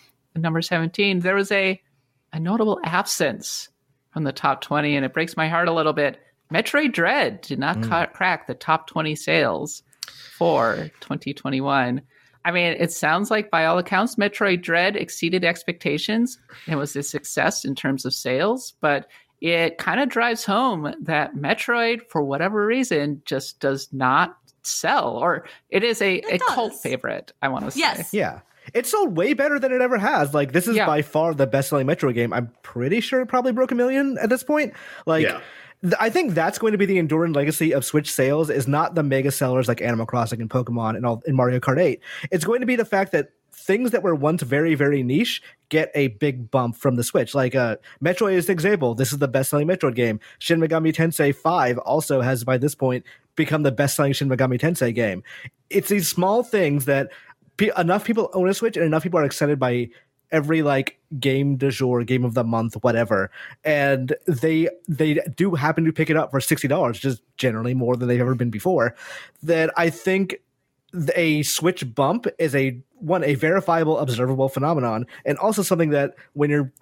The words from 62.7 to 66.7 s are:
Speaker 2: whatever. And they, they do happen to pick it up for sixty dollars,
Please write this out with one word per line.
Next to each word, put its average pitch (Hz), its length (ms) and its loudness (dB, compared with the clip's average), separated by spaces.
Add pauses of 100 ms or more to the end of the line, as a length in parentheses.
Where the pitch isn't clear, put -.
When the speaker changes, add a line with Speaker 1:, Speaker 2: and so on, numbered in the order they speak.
Speaker 2:
whatever. 113 480 2 (340)
And 139 520 2 (100)
they, 160 420 2 (200)
they 156 320 0 (160)
do 185 180 2
happen 160 300 0
to 156 80 2
pick 160 180 0
it 156 60 2
up 160 160 0
for 135 80 0
sixty - 260 0
dollars, 131 300 0